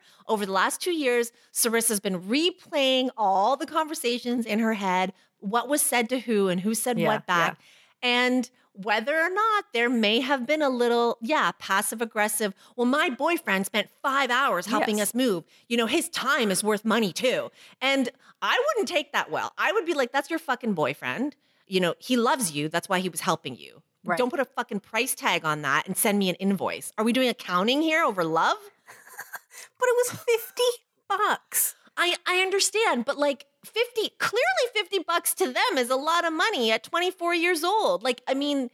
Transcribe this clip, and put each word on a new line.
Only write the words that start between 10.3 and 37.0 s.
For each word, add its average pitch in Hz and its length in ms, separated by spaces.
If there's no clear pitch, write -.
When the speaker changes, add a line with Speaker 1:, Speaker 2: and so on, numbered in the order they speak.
Speaker 1:
been 302 160
a 285 80
little, 240 500
yeah, 226 380
passive 208 420
aggressive, 214 540
"Well, 240 100
my 302 240
boyfriend 240 560
spent - 240
five 269 300
hours 269 360
helping 214 320
Speaker 2:
Yes. 208 100
Speaker 1:
us - 60
move. 233 300
You 233 80
know, 233 100
his 294 220
time 247 440
is 180 100
worth 208 220
money 220 280
too." 190 380
And 269 260
I 262 280
wouldn't 453 200
take 302 240
that 202 180
well. 117 280
I 247 140
would 392 120
be 330 80
like, 269 200
"That's 285 180
your 330 80
fucking 233 360
boyfriend. 147 600
You 185 140
know, 170 180
he - 180
loves 240 360
you. 147 160
That's 165 200
why 185 120
he 185 80
was 160 120
helping 156 360
you. 76 260
Speaker 2:
Right. 170 120
Speaker 1:
Don't 247 140
put 285 100
a 247 60
fucking 233 340
price 240 360
tag 180 280
on 151 180
that 143 240
and 190 100
send 208 220
me 190 120
an 175 60
invoice. 156 600
Are 220 80
we 240 80
doing 254 160
accounting 220 540
here 320 220
over 196 200
love?" 165 320
Speaker 2:
<laughs> - 100
But - 100
it 480 80
was 494 260
fifty 466 400
bucks. 381 640
Speaker 1:
I, 339 200
I 359 140
understand, 381 640
but, 277 140
like, 285 260
fifty, 453 540
clearly 605 560
fifty 392 260
bucks 339 340
to - 120
them 349 300
is 247 140
a 262 60
lot 320 280
of 330 80
money 320 400
at 220 120
twenty-four 349 500